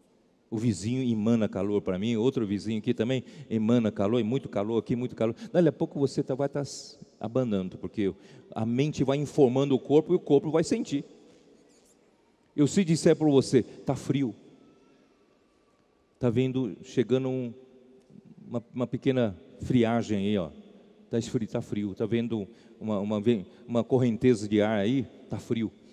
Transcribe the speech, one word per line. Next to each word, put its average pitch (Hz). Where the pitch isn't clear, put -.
O 117
vizinho 110
emana 113
calor 101
para 92
mim, 113
outro 117
vizinho 104
aqui 117
também 120
emana 110
calor, 107
e 110
muito 127
calor 107
aqui, 117
muito 120
calor. 113
Dali 170
a 139
pouco -
você 139
tá, 135
vai 139
tá 143
s-, -
abanando, 110
porque 95
a 110
mente 135
vai 135
informando 139
o 123
corpo 156
e 185
o 180
corpo 147
vai 160
sentir. 143
Eu 143
se 196
disser 160
para 156
você, 135
tá -
frio, 139
tá 123
vendo, 127
chegando 131
um, 127
uma, 117
uma 123
pequena 123
friagem 113
aí, 101
ó. 80
Tá 120
esfri-, 110
tá 120
frio, 104
tá 113
vendo 113
uma, 107
uma 104
ve-, 104
uma 117
correnteza 120
de 104
ar 107
aí, 117
tá 120
frio. 113